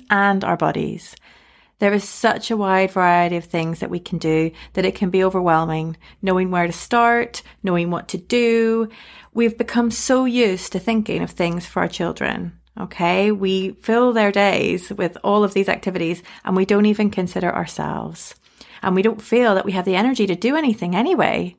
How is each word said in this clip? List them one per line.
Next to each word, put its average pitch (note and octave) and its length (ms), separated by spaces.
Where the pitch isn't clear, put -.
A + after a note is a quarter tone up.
and G3 320
our F3 140
bodies. D3+ 580
There G3+ 120
is G3+ 120
such - 480
a A3+ 40
wide F#3+ 360
variety F3 460
of E3+ 80
things E3 340
that - 100
we F3 100
can F3 200
do D#3+ 320
that E3+ 120
it F#3+ 80
can F#3 160
be F#3 140
overwhelming, E3 720
knowing F#3 300
where F3 160
to E3+ 40
start, A#3 720
knowing F3 260
what F3 200
to F#3 100
do. A3+ 680
We've A3+ 240
become A#3 320
so C4 360
used A#3 480
to F#3 60
thinking G#3+ 440
of E3+ 80
things E3+ 340
for - 140
our F3 80
children, - 720
okay? F#3 520
We F#3+ 400
fill A#3+ 420
their G#3+ 180
days G3+ 600
with F#3 320
all G#3 200
of G3+ 100
these G3 160
activities F3 540
and F#3+ 100
we F#3+ 100
don't G#3 200
even G#3 240
consider F3+ 440
ourselves. - 840
And F#3 140
we F#3+ 60
don't G#3+ 200
feel A3+ 340
that F#3+ 100
we F#3+ 80
have F3+ 120
the F#3 120
energy A3+ 300
to F3+ 80
do A#3 200
anything A3 400
anyway, G#3 640